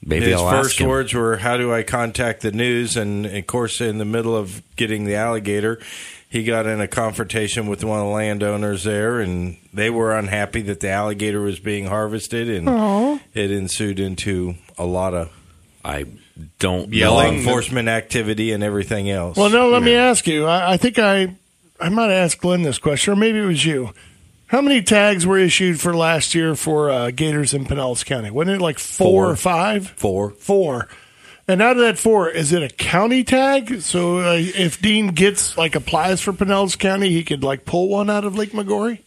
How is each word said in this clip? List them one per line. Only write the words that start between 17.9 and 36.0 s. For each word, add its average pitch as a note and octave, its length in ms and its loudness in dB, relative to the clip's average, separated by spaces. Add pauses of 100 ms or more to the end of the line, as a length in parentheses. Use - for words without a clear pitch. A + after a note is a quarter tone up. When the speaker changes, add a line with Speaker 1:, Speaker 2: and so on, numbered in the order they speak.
Speaker 2:
and G#2 100 -2
everything G2+ 480 -2
else. F2 260 -4
Speaker 3:
Well, G#3 140 4
no, A#3+ 200 4
let A#3+ 120 4
me A#3+ 120 4
Speaker 1:
Yeah. B3 160 4
Speaker 3:
ask - 180 0
you. D3+ 180 0
I, F3+ 280 2
I - 20 2
think A#3 240 2
I, G3 340 2 (460)
I - 80 -2
might A3 240 2
ask F3+ 260 2
Glenn F3+ 240 0
this C#3+ 160 -2
question, D#3 360 0
or - 20 2
maybe G#3+ 240 2
it G#3 60 0
was D#3 180 0
you. C3+ 260 -2 (600)
How B3+ 120 2
many C#4 180 4
tags G3+ 460 4
were F#3+ 100 4
issued F#3 420 4
for F3 160 0
last E3 400 2
year D#3+ 200 2
for, D3+ 340 0
uh, A#2+ 220 0
gators D3 420 0
in C#3 140 -2
Pinellas C3 360 -2
County? A#2 280 -4
Wasn't E3+ 260 0
it, F#3+ 60 -2
like, D#3+ 160 0
four F#3+ 480 4
Speaker 2:
Four. F3+ 60 4
Speaker 3:
or D3 40 0
five? F#3+ 540 0
Speaker 2:
Four. G2+ 400 -2
Speaker 3:
Four. D3+ 580 0 (580)
And F#3+ 140 2
out A#3 160 6
of A#3+ 60 6
that A3+ 160 4
four, G#3 320 4
is D#3+ 240 -2
it F3 80 2
a C3 80 -4
county A#3 540 2
tag? C4 580 2
So, F3 380 0
uh, F3 180 2
if F3+ 420 -2
Dean G#3+ 280 2
gets, F#3+ 500 2
like, E3 160 0
applies E3+ 480 0